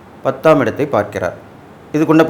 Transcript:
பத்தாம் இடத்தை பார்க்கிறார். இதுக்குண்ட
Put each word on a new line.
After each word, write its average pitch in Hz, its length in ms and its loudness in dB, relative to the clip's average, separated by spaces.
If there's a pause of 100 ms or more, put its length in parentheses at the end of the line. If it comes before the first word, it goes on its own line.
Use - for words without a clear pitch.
(260)
பத்தாம் 143 380 2
இடத்தை 143 320 -4
பார்க்கிறார். 98 420 -4 (580)
இதுக்குண்ட 156 340 2